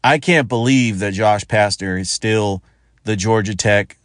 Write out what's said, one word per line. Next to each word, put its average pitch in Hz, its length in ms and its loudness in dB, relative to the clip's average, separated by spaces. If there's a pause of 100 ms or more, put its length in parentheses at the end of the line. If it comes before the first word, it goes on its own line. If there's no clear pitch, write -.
I 139 140 4
can't 151 300 2
believe 120 500 0
that 101 160 -4
Josh 104 320 0
Pastner 98 540 0
is 95 100 -8
still 104 540 -2 (400)
the 107 120 -4
Georgia 107 400 0
Tech 104 500 0